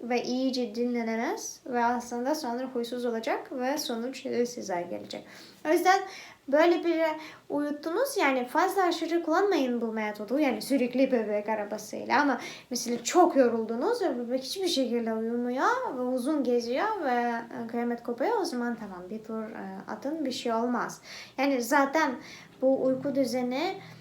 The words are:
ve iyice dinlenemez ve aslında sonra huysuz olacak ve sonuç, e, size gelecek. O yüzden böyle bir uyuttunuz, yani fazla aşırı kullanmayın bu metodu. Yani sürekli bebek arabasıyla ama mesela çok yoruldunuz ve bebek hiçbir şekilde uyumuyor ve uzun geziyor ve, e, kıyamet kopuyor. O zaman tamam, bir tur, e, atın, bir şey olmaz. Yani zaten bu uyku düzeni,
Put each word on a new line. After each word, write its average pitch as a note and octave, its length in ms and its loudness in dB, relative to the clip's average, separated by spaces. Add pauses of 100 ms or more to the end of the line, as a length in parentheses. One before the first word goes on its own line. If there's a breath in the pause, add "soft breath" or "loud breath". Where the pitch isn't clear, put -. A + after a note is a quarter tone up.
ve A#3+ 200 0
iyice B3 520 0
dinlenemez A#3+ 920 -2
ve A#3+ 180 0
aslında B3 500 0
sonra B3+ 280 -4 (100)
huysuz A#3+ 320 -4
olacak B3 480 -2
ve C4 260 -2
sonuç, B3 480 -6
e, A#3+ 200 0
size G3 440 -4
gelecek. - 340 -10 (440 loud breath)
O D#4 40 6
yüzden F#4 280 6 (480 loud breath)
böyle E4 360 6
bir E4 180 2 (460 loud breath)
uyuttunuz, D#4+ 680 -2
yani C4+ 300 2
fazla F#4 360 2
aşırı E4+ 400 0
kullanmayın D#4 580 2
bu A3+ 120 -2
metodu. G#3+ 460 -2
Yani B3 240 2
sürekli B3+ 500 2
bebek G#3 360 0
arabasıyla G#3+ 720 -2
ama C#4 200 2 (300 loud breath)
mesela A#3+ 340 -4
çok E4+ 320 6
yoruldunuz A#3+ 680 2
ve C#4 160 0
bebek A#3+ 240 -2
hiçbir F#4+ 260 -2
şekilde A#3 460 0
uyumuyor B3+ 840 0
ve B3 40 -4
uzun B3+ 440 0
geziyor A#3+ 420 2 (180)
ve, A#3+ 280 2 (320)
e, - 20 -8
kıyamet A#3 360 -2
kopuyor. E4 380 0
O F4 40 0
zaman A#3+ 360 -2
tamam, F#3 300 -12
bir A3 140 -10
tur, A3 180 -6
e, G3 480 -10
atın, C#4+ 340 -4
bir B3+ 80 -2
şey A#3+ 200 -2
olmaz. A3+ 480 0 (380 loud breath)
Yani C4+ 240 2
zaten C#4 520 4 (480 loud breath)
bu C4 220 4
uyku C4 300 0
düzeni, C4 600 0 (240 loud breath)